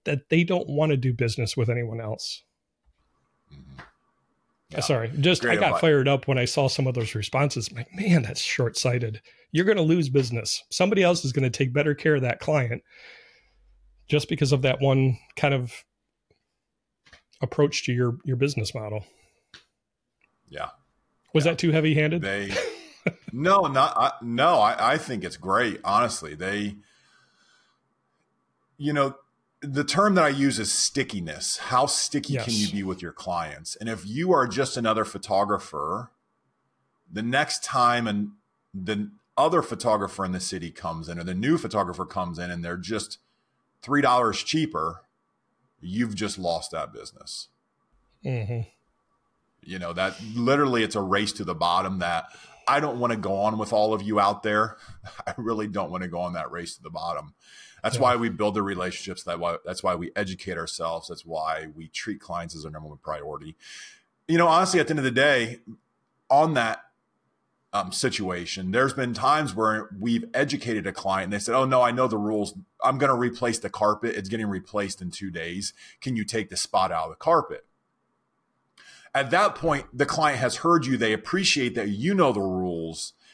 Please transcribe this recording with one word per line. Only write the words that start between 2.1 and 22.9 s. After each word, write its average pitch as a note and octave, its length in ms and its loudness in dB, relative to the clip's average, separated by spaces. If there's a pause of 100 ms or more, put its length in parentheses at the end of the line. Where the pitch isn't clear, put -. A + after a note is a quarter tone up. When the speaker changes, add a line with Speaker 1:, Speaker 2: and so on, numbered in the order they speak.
Speaker 2:
Mm-hmm. C2+ 280 -20
Speaker 1:
Uh, - 20 -18 (880)
Speaker 2:
Yeah. - 100 -6
Speaker 1:
sorry, A#2 380 0
just, D#3+ 240 4
Speaker 2:
Great A#3 160 4
Speaker 1:
I - 20 4
got G3 80 4
Speaker 2:
advice. - 120 2
Speaker 1:
fired D3 260 6
up C#3 220 2
when C3 100 2
I B2 60 2
saw C3+ 240 2
some C3 180 0
of C3 80 0
those A#2 220 -4
responses. C3 520 0
I'm A2 100 -12
like, - 160 -12
"Man, F3+ 280 4
that's - 180 -6
short-sighted." A#2+ 800 -2 (300)
You're E3+ 140 2
gonna G3+ 180 4
lose D#3+ 260 4
business. A#2+ 640 0
Somebody F#3+ 320 2
else F3 220 4
is C3 80 0
gonna C3 180 2
take B2+ 220 0
better D3 220 2
care D3+ 200 2
of C3+ 80 2
that B2 180 -2
client C3 420 0 (1200)
just C#3+ 220 0
because C3+ 240 2
of C3 100 2
that C3 180 2
one C3 380 4 (180)
kind C#3+ 180 2
of B2 300 -6 (1600)
approach D3 460 0
to B2+ 60 0
your, B2 320 2
your C3 120 0
business B2+ 380 0
model. G#2+ 300 -8 (1400)
Speaker 2:
Yeah. - 200 -10 (640)
Speaker 1:
Was D#3 120 4
Speaker 2:
Yeah. E3 80 4
Speaker 1:
that D#3+ 60 -4
too E3 140 2
heavy-handed? D#3 500 2
Speaker 2:
They, G2+ 300 -4 (400)